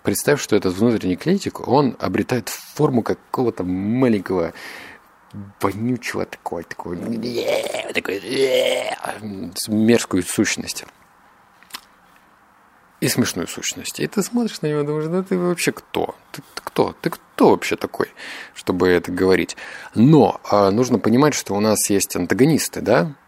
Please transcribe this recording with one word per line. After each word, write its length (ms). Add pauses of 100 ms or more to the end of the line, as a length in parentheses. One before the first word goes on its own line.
представь, 400
что 140
этот 180
внутренний 420
критик, 520
он 320
обретает 500
форму 540
какого-то 600
маленького 880 (1080)
вонючего 640
такой, 380
такой, 340 (960)
такой, 280 (1500)
мерзкую 560
сущность. 640 (2250)
И 60
смешную 400
сущность. 540
И 60
ты 140
смотришь 400
на 60
него 140
и 20
думаешь: 240
«Да 160
ты 140
вообще 340
кто? 440 (180)
Ты, 80
ты 200
кто? 380
Ты 120
кто 400
вообще 260
такой, 320 (440)
чтобы 360
это 200
говорить?» 460 (400)
Но, 480
а, 260
нужно 300
понимать, 340
что 220
у 60
нас 280
есть 280
антагонисты, 640
да? 340 (120)